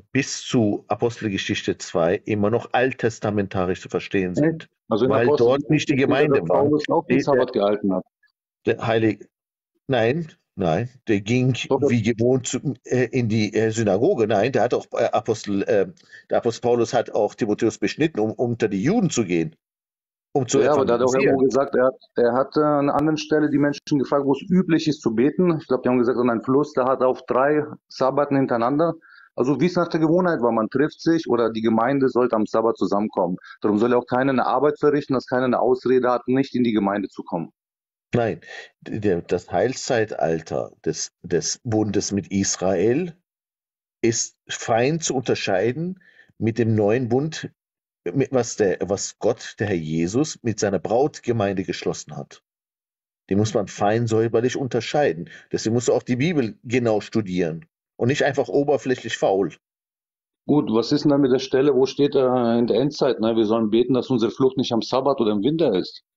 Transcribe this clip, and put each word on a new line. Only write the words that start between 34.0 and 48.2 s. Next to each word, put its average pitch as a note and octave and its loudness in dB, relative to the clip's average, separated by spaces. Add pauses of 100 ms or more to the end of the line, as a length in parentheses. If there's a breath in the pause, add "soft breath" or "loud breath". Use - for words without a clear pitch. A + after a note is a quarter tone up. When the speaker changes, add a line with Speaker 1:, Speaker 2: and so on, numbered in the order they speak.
Speaker 2:
keiner C3 0
eine A#2+ 0
Arbeit D3 0
verrichten, D3 2
dass B2 -2
keiner B2+ 0
eine A2+ 2
Ausrede B2 2
hat, A#2+ -2
nicht C3+ 0
in B2 0
die A2+ 0
Gemeinde G2+ 0
zu - -14
kommen. - -8 (640)
Speaker 1:
Nein, A2+ 0 (400 loud breath)
d-, - -8
der, F#2 0
das - -4
Heilszeitalter E2 -2 (140)
des, - -6 (120)
des F2 -4
Bundes G#2+ -2
mit G2 -4
Israel G2 0 (840)
ist - -2 (120)
fein B2+ 0
zu D3+ -4
unterscheiden B2+ -2 (380 soft breath)
mit A2 -2
dem A2+ 2
neuen G#2+ 2
Bund, C#3+ -2 (600)
mit, C3+ -2